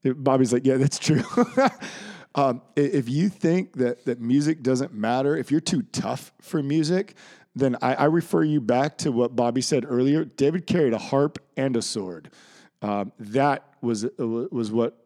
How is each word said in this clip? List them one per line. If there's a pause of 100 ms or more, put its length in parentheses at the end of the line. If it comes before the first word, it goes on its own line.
It,
Bobby's
like,
"Yeah,
that's
true."
<laughs> (1000)
Um, (160)
i-,
if
you
think
that,
that
music
doesn't
matter,
if
you're
too
tough
for
music, (420)
then
I,
I
refer
you
back
to
what
Bobby
said
earlier.
David
carried
a
harp (180)
and
a
sword. (520)
Um,
that (160)
was,
uh,
was
what (100)